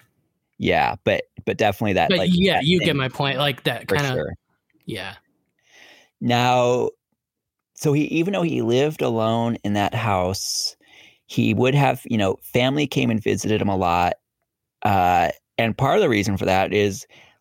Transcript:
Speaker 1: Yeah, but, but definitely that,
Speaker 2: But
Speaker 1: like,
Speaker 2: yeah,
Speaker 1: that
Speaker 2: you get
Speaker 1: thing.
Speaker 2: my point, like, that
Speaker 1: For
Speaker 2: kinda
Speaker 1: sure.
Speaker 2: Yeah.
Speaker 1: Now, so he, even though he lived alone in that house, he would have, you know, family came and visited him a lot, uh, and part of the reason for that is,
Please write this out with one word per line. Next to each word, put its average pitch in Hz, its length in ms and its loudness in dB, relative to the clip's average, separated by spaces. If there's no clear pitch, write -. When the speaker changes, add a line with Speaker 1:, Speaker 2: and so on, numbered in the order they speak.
Speaker 1:
Yeah, 76 440 0
but, 101 200 0
but 101 100 -4
definitely 104 380 0
that, 82 140 2
Speaker 2:
But 180 80 2
Speaker 1:
like, 175 160 0
Speaker 2:
yeah, 180 200 2
Speaker 1:
that 139 100 2
Speaker 2:
you 175 180 2
get 180 100 0
Speaker 1:
thing. 147 60 -2
Speaker 2:
my 131 120 -2
point, 139 300 -2
like, 143 260 -4
that 123 240 -4
Speaker 1:
For - 0 -
Speaker 2:
kinda - 100 0
Speaker 1:
sure. 131 360 -4
Speaker 2:
Yeah. 95 280 -10
Speaker 1:
Now, 123 720 2
so 147 200 0
he, 147 120 2
even 170 280 -2
though 180 80 -2
he 131 200 -2
lived 135 400 0
alone 117 640 0
in 104 100 -2
that 101 200 0
house, 101 840 -2
he 113 280 0
would 123 200 2
have, 135 320 2
you 113 120 -2
know, 98 240 0
family 135 440 0
came 131 240 0
and 110 120 -2
visited 104 400 0
him 98 60 0
a 98 80 0
lot, 87 380 2
uh, 90 460 2
and 113 200 0
part 139 180 2
of 214 60 2
the 165 80 2
reason 101 280 0
for 98 80 -4
that 92 280 0
is, 104 320 0